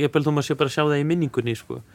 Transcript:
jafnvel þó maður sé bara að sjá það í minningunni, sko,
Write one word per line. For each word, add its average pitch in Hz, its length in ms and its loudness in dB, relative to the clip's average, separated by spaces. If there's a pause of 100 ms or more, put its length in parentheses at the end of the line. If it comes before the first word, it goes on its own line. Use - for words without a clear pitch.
jafnvel 147 220 2
þó 151 100 2
maður 143 140 0
sé 151 80 0
bara 143 120 2
að 131 60 -10
sjá 151 140 2
það 147 120 2
í 147 60 0
minningunni, 127 500 0
sko, 123 260 -12 (120)